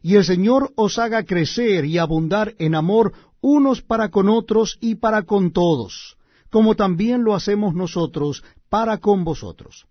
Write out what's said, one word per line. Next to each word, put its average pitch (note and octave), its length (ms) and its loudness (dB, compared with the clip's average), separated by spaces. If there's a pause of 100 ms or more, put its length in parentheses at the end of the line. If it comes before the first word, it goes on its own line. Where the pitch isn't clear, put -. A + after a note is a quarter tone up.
Y E3+ 120 0
el G3+ 100 6
Señor G#3+ 520 2
os G#3+ 240 0
haga A3+ 240 -2
crecer F3+ 600 0
y D#3+ 140 -2
abundar E3 600 -2
en D#3+ 160 0
amor G3 360 2 (280)
unos C#4 420 2
para A3 260 -2
con G3 200 2
otros A3 520 0
y A3+ 140 -2
para G#3+ 300 -2
con F#3+ 260 0
todos, D#3 640 -2 (320)
como A3 280 2
también A3 480 0
lo G#3+ 100 2
hacemos G3+ 400 -2
nosotros E3 720 -4 (240)
para G#3+ 300 -2
con G3 260 0
vosotros - 680 -10